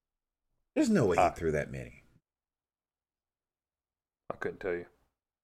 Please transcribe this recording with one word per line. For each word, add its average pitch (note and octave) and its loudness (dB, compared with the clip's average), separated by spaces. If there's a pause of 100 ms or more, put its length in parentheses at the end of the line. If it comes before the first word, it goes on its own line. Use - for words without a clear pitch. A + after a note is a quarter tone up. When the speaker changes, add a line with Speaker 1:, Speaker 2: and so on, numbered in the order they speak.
(760)
Speaker 1:
There's D4 2
no E3 4
way F2 4
he F#2 4
Speaker 2:
Uh, E2+ 4
Speaker 1:
threw E2 -4
that D2 -4
many. B1 -14 (2250)
Speaker 2:
I - -12
couldn't E2+ -10
tell F#2 -4
you. F2 -6 (580)